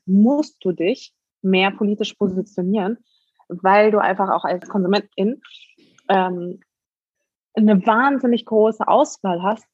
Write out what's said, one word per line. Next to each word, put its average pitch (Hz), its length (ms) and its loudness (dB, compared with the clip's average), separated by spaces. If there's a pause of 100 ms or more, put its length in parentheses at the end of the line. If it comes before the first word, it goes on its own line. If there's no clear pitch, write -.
musst 233 600 2
du 185 80 -2
dich 175 400 -6 (280)
mehr 190 300 0
politisch 208 420 -4
positionieren, 190 840 -4 (500)
weil 196 420 2
du 208 100 2
einfach 190 300 -2
auch 175 140 -2
als 180 240 -6
Konsumentin, 196 720 -4 (680)
ähm, 185 500 -4 (960)
eine 214 300 4
wahnsinnig 240 600 2
große 220 400 0
Auswahl 196 580 0
hast 214 300 -4